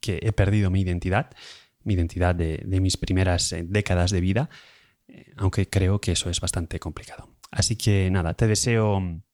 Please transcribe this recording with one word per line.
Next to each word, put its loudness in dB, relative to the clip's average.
que -4
he 0
perdido 2
mi 2
identidad, -2
mi 0
identidad 2
de, -2
de 0
mis 2
primeras, 0
eh, -6
décadas 2
de 2
vida, 0
eh, -20
aunque 0
creo 2
que -2
eso -2
es -4
bastante -6
complicado. -12
Así -2
que 2
nada, 0
te 2
deseo 0